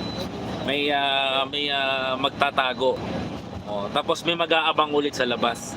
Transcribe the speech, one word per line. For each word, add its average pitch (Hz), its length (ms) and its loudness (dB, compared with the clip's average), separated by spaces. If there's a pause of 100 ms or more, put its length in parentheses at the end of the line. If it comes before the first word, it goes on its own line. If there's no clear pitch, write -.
(680)
May, 143 240 0
ah, 139 560 2
may, 147 240 -2
ah, 135 440 0
magtatago. 131 840 2 (640)
O, 104 240 -4
tapos 147 400 0
may 170 80 2
mag-aabang 160 560 2
ulit 147 240 0
sa 131 80 2
labas. 117 520 0